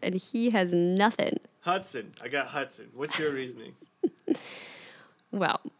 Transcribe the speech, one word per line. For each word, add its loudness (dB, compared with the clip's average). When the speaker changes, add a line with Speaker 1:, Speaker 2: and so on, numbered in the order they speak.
Speaker 1:
and 0
he 0
has 4
nothing. 4
Speaker 2:
Hudson. -2
I -10
got 0
Hudson. -8
What's -4
your 2
reasoning? -8
Speaker 1:
<laughs> 2
Well, 2